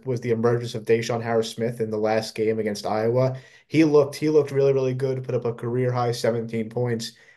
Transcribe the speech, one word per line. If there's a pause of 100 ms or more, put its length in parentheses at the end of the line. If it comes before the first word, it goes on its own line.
was
the
emergence
of
Deshaun
Harris-Smith
in
the
last
game
against
Iowa. (300)
He
looked,
he
looked
really,
really
good,
put
up
a
career-high
seventeen
points. (240)